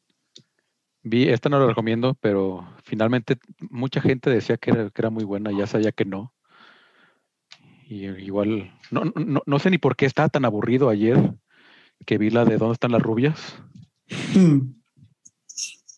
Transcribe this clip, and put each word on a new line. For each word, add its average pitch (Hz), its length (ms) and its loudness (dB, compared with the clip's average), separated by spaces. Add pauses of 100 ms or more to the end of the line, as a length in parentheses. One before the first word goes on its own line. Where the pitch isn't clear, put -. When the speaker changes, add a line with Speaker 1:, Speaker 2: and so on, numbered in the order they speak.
(1080)
Speaker 1:
Vi, 120 220 2
esta 131 220 0
no 139 100 2
la 131 60 4
recomiendo, 117 520 0
pero 95 480 -2 (160)
finalmente 117 540 -2 (320)
mucha 135 320 -6
gente 135 300 0
decía 113 260 0
que - 140 -4
era, 117 180 0
que - 140 -8
era 113 80 0
muy 110 140 -4
buena 101 280 -6
y 98 60 -4
ya 101 80 -2
sabía 107 260 0
que 107 140 -4
no. 98 260 -10 (1500)
Y 98 200 -12
igual, 98 640 -4 (180)
no, 151 140 -2 (100)
no, 143 300 -2
no 143 140 2
sé 185 120 2
ni 185 80 2
por - 180 0
qué 139 100 2
estaba 147 240 0
tan 135 160 0
aburrido 113 420 2
ayer 110 460 2 (720)
que 107 100 0
vi 107 140 0
la 120 160 4
de 110 100 4
¿Dónde 110 160 0
están 120 200 -2
las 113 100 2
rubias? 120 560 -2 (760)
Speaker 2:
Hmm. 143 380 6 (1300)